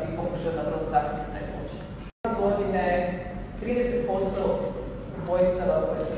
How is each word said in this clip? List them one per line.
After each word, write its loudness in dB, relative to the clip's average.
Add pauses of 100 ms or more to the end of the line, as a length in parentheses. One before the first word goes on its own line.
i -4
pokušao -2
zapravo -2 (100)
sakriti 0
taj -6
zločin. -8 (600)
Godine 4 (720)
trideset 2
posto 2 (760)
ubojstava 4 (100)
koje 0
se -2